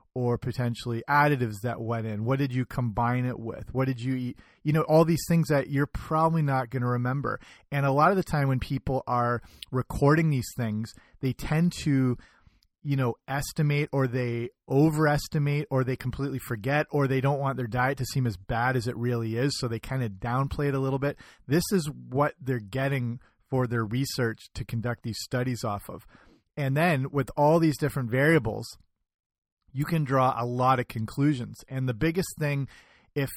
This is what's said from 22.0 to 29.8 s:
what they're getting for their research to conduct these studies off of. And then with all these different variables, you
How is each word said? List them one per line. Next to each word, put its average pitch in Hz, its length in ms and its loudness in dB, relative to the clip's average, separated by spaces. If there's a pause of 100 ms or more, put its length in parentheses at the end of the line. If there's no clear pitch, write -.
what 131 300 0
they're 127 200 -2
getting 127 600 -2 (300)
for 127 180 0
their 113 180 0
research 117 720 -2
to 104 100 -8
conduct 120 380 -4
these 113 160 -6
studies 127 440 -4
off 101 260 -6
of. - 160 -14 (520)
And 135 180 0
then 147 360 2
with 139 260 0
all 151 220 6
these 156 180 2
different 135 320 -2
variables, 127 560 2 (1080)
you 135 120 -2